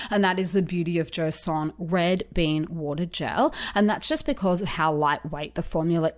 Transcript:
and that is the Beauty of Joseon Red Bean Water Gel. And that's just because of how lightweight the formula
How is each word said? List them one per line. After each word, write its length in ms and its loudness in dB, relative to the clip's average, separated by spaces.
and 140 4
that 140 2
is 140 -2
the 100 4
Beauty 360 0
of 120 -2
Joseon 680 -2
Red 540 0
Bean 380 2
Water 340 -4
Gel. 500 0
And 140 4
that's 200 -2
just 160 0
because 380 0
of 60 -2
how 240 2
lightweight 600 -2
the 80 -4
formula 560 2